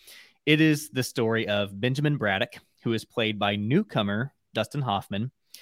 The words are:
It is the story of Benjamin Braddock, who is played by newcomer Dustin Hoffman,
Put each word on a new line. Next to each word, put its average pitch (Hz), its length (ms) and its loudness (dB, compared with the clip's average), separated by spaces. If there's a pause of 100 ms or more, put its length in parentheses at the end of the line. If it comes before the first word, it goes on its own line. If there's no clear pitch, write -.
(460)
It 151 160 6
is 151 280 2
the 131 140 -2
story 113 440 -2
of 101 320 -2
Benjamin 135 380 0
Braddock, 101 380 0 (260)
who 117 120 0
is 110 120 -2
played 110 320 -2
by 101 180 2
newcomer 110 800 -2 (220)
Dustin 113 260 -2
Hoffman, 104 500 -4 (300)